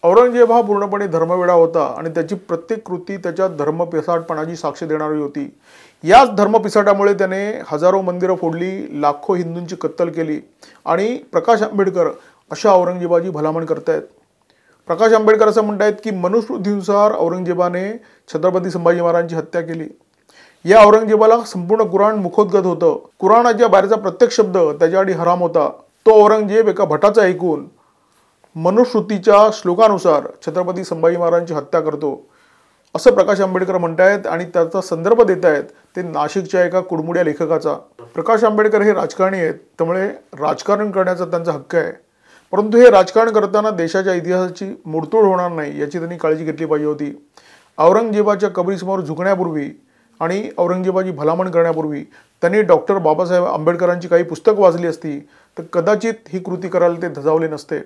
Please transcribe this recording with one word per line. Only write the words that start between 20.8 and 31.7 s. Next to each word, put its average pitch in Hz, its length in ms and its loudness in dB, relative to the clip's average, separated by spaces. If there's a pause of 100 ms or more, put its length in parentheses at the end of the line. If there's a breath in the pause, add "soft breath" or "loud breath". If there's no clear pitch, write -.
औरंगजेबाला 220 600 4
संपूर्ण 196 380 -2
कुराण 202 320 0
मुखोद्गत 190 500 0
होतं. 165 320 0 (200)
कुराणाच्या 233 500 4
बाहेरचा 196 280 4
प्रत्येक 208 340 0
शब्द 190 260 0
त्याच्यासाठी 170 560 2
हराम 175 300 0
होता. 165 260 0 (380)
तो 214 180 8
औरंगजेब 214 440 2
एका 208 160 0
भटाचं 202 380 2
ऐकून 175 440 -2 (880)
मनुस्मृतीच्या 208 960 2
श्लोकानुसार 180 720 2 (200)
छत्रपती 180 380 -4
संभाजी 165 320 0
महाराजांची 170 380 -2
हत्या 151 260 -4